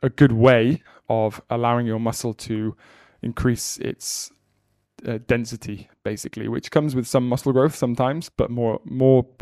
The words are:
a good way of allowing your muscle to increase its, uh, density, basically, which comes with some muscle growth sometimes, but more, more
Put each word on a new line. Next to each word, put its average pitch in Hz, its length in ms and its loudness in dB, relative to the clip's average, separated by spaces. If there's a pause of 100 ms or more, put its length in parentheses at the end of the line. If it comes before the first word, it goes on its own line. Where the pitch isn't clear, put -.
a 135 60 0
good 135 240 6
way 120 500 6 (240)
of 110 420 0
allowing 120 360 0
your 110 160 -4
muscle 113 320 -4
to 110 420 -6 (460)
increase - 560 -2
its, - 520 -10 (800)
uh, 113 180 -6
density, 113 640 -4 (160)
basically, 107 460 -8
which - 220 -6
comes 151 220 0
with 127 140 -4
some 123 220 0
muscle 127 240 -2
growth 139 220 2
sometimes, 131 520 -4
but - 240 -4
more, 117 320 -2
more 131 420 4 (160)